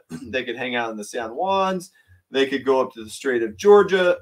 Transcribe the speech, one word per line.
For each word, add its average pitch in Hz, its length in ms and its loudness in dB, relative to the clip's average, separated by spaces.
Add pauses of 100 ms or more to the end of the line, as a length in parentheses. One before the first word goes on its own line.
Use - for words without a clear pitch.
(100)
<clears throat> 120 200 -14
They 123 140 -4
could 117 120 -8
hang 123 180 -6
out 117 160 -2
in 110 60 -12
the 104 80 -10
San 113 260 -8
Juans. 190 600 -2 (400)
They 135 160 2
could 135 180 -6
go 131 160 2
up 127 120 -2
to 113 120 -14
the 107 60 -16
Strait 123 320 -2
of 107 140 -6
Georgia, 185 640 6